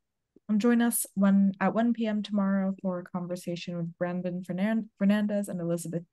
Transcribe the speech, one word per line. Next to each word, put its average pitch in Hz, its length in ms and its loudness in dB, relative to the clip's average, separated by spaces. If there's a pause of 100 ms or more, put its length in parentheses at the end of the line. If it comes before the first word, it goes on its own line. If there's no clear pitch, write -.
(480)
Um, 214 100 2
join 240 220 4
us 233 340 0
one, 196 460 4
at 214 140 2
one 233 180 2
P 226 140 -2
M 214 160 -2
tomorrow 196 580 0
for 180 200 -4
a 180 40 -12
conversation 175 720 -8
with 170 220 -6
Brandon 180 500 -4
Fernan-, 214 400 -2 (100)
Fernandez 202 500 0
and 180 120 -6
Elizabeth 170 520 -4